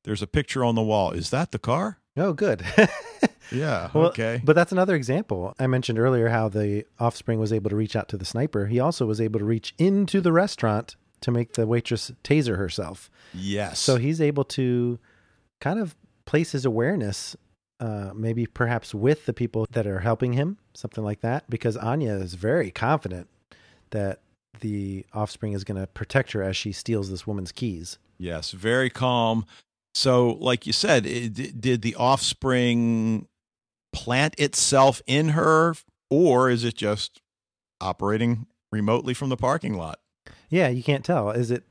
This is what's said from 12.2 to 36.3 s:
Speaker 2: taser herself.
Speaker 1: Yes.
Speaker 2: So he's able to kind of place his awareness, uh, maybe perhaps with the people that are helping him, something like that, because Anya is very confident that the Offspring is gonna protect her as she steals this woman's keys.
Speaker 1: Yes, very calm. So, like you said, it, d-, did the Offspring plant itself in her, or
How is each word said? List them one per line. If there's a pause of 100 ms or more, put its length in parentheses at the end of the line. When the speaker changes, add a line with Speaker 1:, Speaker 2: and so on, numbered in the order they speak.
Speaker 2:
taser
herself. (240)
Speaker 1:
Yes.
Speaker 2:
So
he's
able
to (600)
kind
of (300)
place
his
awareness, (440)
uh,
maybe
perhaps
with
the
people
that
are
helping
him, (160)
something
like
that,
because
Anya
is
very
confident (640)
that (400)
the
Offspring
is
gonna
protect
her
as
she
steals
this
woman's
keys. (180)
Speaker 1:
Yes,
very
calm. (480)
So,
like
you
said,
it,
d-,
did
the
Offspring (680)
plant
itself
in
her, (360)
or